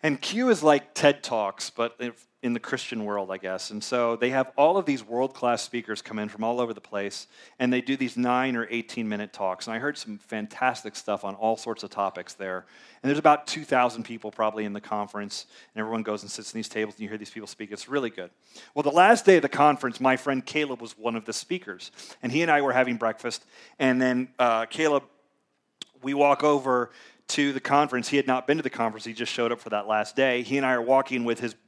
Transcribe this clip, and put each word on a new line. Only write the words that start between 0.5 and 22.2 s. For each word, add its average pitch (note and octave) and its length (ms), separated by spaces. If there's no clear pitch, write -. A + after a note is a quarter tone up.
like D3+ 320
ted C#3+ 300
Talks, G#2+ 460
but A#2 300
if, A#2+ 280
in B2 100
the A#2+ 80
Christian A#2 460
world, G2+ 260
I F#2+ 60
guess. F#2 340
And G#2+ 100
so A#2+ 360
they B2 140
have C3 260
all D#3 180
of F#3+ 100
these C3+ 160
world-class A#2+ 600
speakers A2 380
come A2 180
in G#2+ 80
from G#2 160
all A#2+ 160
over A#2 140
the G2+ 80
place, G2+ 460
and B2 140
they B2+ 80
do C3 160
these B2+ 220
nine B2 400
or A#2 120
eighteen-minute A2 640
talks. F#2+ 340
And A2+ 80
I A2+ 60
heard C#3+ 180
some G#2+ 200
fantastic A2 800
stuff - 260
on G2+ 120
all A2 200
sorts - 280
of G2 60
topics F#2+ 440
there. F#2 320
And C3 80
there's C#3+ 80
about D3+ 300
two D#3 160
thousand B2 400
people A2 260
probably G#2+ 360
in G2+ 80
the G#2 80
conference, G#2 640
and A2 60
everyone A2+ 240
goes G#2+ 180
and G2+ 80
sits - 240
in - 40
these A2 100
tables, G#2+ 280
and A2 60
you G#2+ 60
hear G#2+ 100
these G#2 120
people G#2 180
speak. G#2 240
It's G2+ 160
really C3 220
good. F2+ 200
Well, D3 80
the C#3+ 80
last F#3+ 320
day F#3+ 140
of D#3 40
the C#3 60
conference, C#3 540
my C3 160
friend C3 280
Caleb C#3 360
was A2+ 160
one A2+ 180
of A2 80
the A2+ 80
speakers. - 600